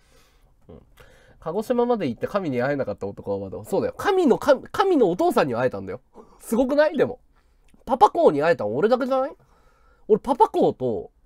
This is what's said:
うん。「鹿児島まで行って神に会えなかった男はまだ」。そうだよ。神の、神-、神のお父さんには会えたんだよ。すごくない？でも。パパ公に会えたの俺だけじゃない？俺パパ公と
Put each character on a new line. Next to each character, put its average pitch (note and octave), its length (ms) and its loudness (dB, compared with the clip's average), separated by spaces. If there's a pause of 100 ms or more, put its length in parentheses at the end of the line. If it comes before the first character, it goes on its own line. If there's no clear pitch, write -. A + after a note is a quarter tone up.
(680)
う F2 40 -20
ん。 - 80 -20 (600)
「鹿 D#3+ 120 -8
児 G#3+ 100 -4
島 A#3+ 220 0
ま A#3+ 120 0
で F3+ 100 -2
行 A2+ 100 -4
っ - 20 -20
て - 60 -6
神 F#3+ 240 -4
に A#2+ 120 -2
会 C#3 120 0
え - 40 -2
な A#2+ 80 -4
か G2+ 80 -6
っ - 20 -10
た G2 120 -10
男 G2+ 320 -8
は G2 100 -10
ま F#2 60 -12
だ」。 F#2+ 100 -14
そ F#3 140 -2
う - 20 2
だ G#2+ 80 -2
よ。 - 80 -8
神 F#4 280 0
の、 B3+ 120 4
神-、 C4 340 0
神 G4 240 2
の A3 160 4
お F3+ 60 -4
父 E4+ 160 0
さ A3+ 80 2
ん D#3+ 60 2
に A#2+ 60 -4
は A2+ 80 -2
会 B2+ 60 2
え - 20 -4
た G2 120 -8
ん F#2+ 40 -12
だ F#2+ 60 -10
よ。 F2+ 80 -10 (400)
す - 160 -6
ご C4 100 2
く C#4 120 -2
な D4+ 100 4
い？ D#4 100 -4
で G3+ 60 0
も。 A#2 160 -4 (640)
パ B3 120 -2
パ G#4 120 6
公 D#4+ 220 4
に C#3+ 100 0
会 E3 120 4
え - 20 0
た - 80 -4
の G#2 100 -2
俺 D#3 140 2
だ B3 100 2
け C4 80 -4
じ B3+ 80 -4
ゃ C4 60 0
な C4+ 80 -2
い？ - 80 -16 (720)
俺 G#3 140 4
パ C4 160 -2
パ A4 100 6
公 A3+ 240 0
と A#2+ 400 -6 (140)